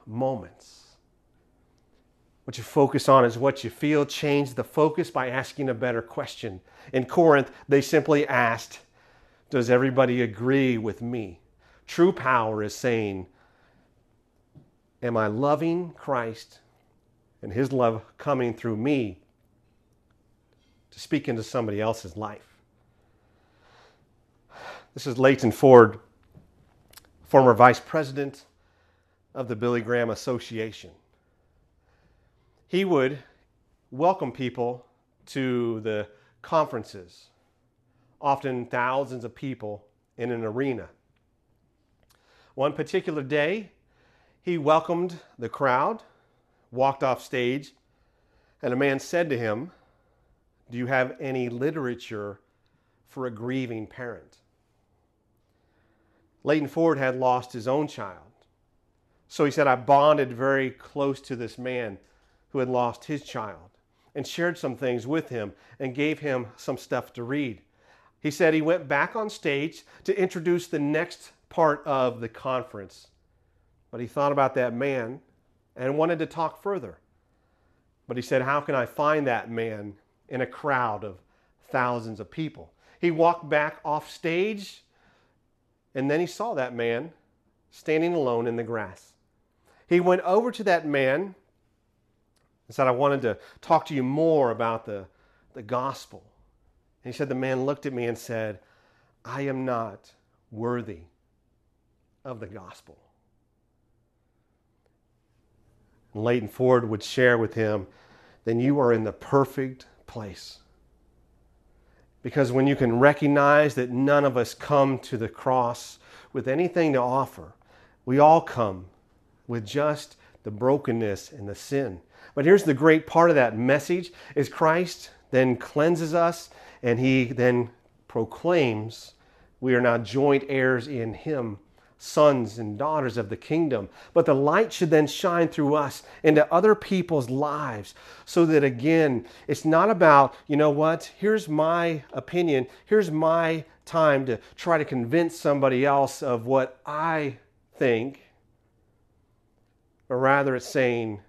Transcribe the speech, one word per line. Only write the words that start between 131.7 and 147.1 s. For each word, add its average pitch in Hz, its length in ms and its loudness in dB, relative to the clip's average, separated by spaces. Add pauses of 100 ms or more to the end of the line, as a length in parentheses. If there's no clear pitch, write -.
sons 127 640 2
and 104 180 -8
daughters 131 400 -2
of 104 120 -4
the 110 80 -6
kingdom. 135 500 -2 (260)
But 165 120 6
the 156 80 4
light 160 400 2
should 170 160 -2
then 151 180 6
shine 170 400 0
through 147 280 0
us 143 280 -4 (200)
into 151 300 6
other 208 220 6
people's 165 540 -2
lives, 139 640 -6 (300)
so 170 220 4
that, 156 160 6
again, 135 640 2 (220)
it's - 160 -4
not 165 260 4
about, 156 460 8 (100)
you 147 120 0
know 151 120 6
what, 156 480 0
here's 208 300 0
my 160 640 0
opinion, 143 560 -2 (180)
here's 202 260 2
my 160 520 0 (220)
time 147 400 4
to 117 120 -2 (180)
try 170 220 0
to 147 80 -2
convince 147 540 0
somebody 135 460 2
else 139 360 2
of 120 240 -2
what 131 400 0
I 151 520 -4 (380)